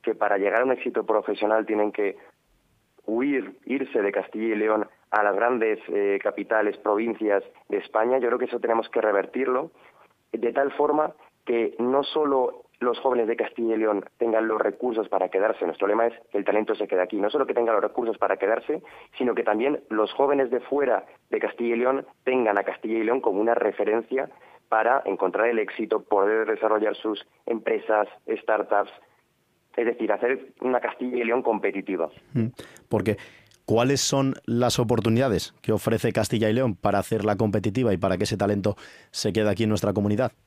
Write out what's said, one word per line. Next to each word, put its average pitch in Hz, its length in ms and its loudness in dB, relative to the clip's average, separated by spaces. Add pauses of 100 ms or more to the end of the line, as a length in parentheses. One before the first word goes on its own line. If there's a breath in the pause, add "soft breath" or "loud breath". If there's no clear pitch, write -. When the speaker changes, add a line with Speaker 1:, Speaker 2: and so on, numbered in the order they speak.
Speaker 1:
que 110 140 -2
para 104 240 2
llegar 101 220 2
a 127 40 2
un 131 60 0
éxito 117 340 -2
profesional 107 600 0
tienen 107 240 0
que 101 260 -4 (880 loud breath)
huir, 120 600 -2
irse 131 360 -2
de 101 100 0
Castilla 107 440 -2
y - 20 -2
León 107 300 0 (240 soft breath)
a 107 120 2
las 101 120 2
grandes, 113 440 0 (100)
eh, 101 340 0
capitales, 104 540 0
provincias 104 680 0 (260 loud breath)
de 101 80 -2
España, 113 400 0
yo 120 100 0
creo 120 120 0
que 127 60 0
eso 120 140 -6
tenemos 113 300 0
que 117 120 0
revertirlo 127 720 0 (600 soft breath)
de 117 200 -2
tal 139 200 0
forma 147 420 0 (320 loud breath)
que 117 320 0
no 131 260 2
solo 139 600 0 (160)
los 123 200 0
jóvenes 123 280 2
de 113 100 0
Castilla 113 380 -2
y - 20 0
León 107 260 0 (140)
tengan 113 300 2
los 110 120 0
recursos 107 480 -2
para 92 220 0
quedarse, 98 360 0
nuestro 87 220 -2
lema 113 200 2
es 117 60 -2 (200)
"el 101 100 -2
talento 104 320 0
se 104 120 -4
queda 90 160 0
aquí", 98 140 -4
no 101 120 0
solo 139 160 0
que - 80 -6
tengan 113 220 2
los 98 80 2
recursos 113 340 -4
para 95 200 0
quedarse, 113 440 -2 (360 loud breath)
sino 120 180 0
que 117 80 -2
también 117 460 0
los 107 220 0
jóvenes 139 400 2
de 127 80 0
fuera 131 460 0 (240 loud breath)
de 113 100 -2
Castilla 117 360 -2
y 117 40 0
León 131 260 0 (200)
tengan 120 320 2
a 101 60 2
Castilla 110 360 -4
y 113 40 0
León 120 180 0
como 101 180 0
una 113 160 2
referencia 110 720 -2 (380 loud breath)
para 113 380 2
encontrar 95 420 0
el 120 120 0
éxito, 107 420 -2
poder 104 460 2
desarrollar 107 480 0
sus 107 300 -6 (200 soft breath)
empresas, 107 640 0 (200)
startups, 104 640 0 (840 soft breath)
es 117 80 0
decir, 113 260 -2
hacer 120 360 -2 (120)
una 127 220 0
Castilla 123 360 -6
y 120 60 -2
León 117 180 0
competitiva. 98 680 -2 (240)
Speaker 2:
Mm, 113 140 0 (420 loud breath)
porque, 104 280 0 (480 loud breath)
¿cuáles 127 360 2
son 135 320 0 (120)
las 120 340 0
oportunidades 117 840 0
que - 100 -2
ofrece 110 400 0
Castilla 110 380 0
y 107 40 2
León 120 220 0
para 101 240 2
hacerla 104 380 0
competitiva 107 560 2
y 92 40 2
para 92 200 0
que 95 80 0
ese 107 100 -2
talento 101 400 0 (360 loud breath)
se - 200 -2
quede 107 180 2
aquí 101 140 0
en 107 60 2
nuestra 104 240 0
comunidad? 104 400 0 (140)